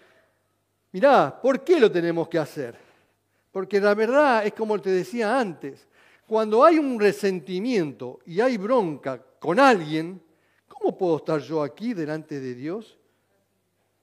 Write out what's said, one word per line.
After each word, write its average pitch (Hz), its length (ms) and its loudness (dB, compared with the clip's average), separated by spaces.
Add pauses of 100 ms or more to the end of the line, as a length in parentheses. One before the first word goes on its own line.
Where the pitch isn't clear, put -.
(920)
mirá, 190 480 2
¿por 254 220 0
qué 339 160 2
lo 208 120 6
tenemos 170 380 -2
que 165 100 -2
hacer? 135 380 -8 (720)
Porque 190 300 -4
la 208 120 4
verdad 226 520 2
es 202 80 -2
como 214 280 -4
te 190 100 -4
decía 214 460 -2
antes, 156 500 -6 (380)
cuando 220 380 2
hay 320 160 8
un 262 200 -2
resentimiento 185 1300 -2
y 175 160 -4
hay 247 160 2
bronca 180 680 -4 (160)
con 170 200 0
alguien, 175 640 2 (460)
¿cómo - 300 -4
puedo 170 200 0
estar 156 220 -4
yo 147 240 -4
aquí 196 300 -8
delante 156 460 -8
de 127 160 -10
Dios 165 420 -12 (1040)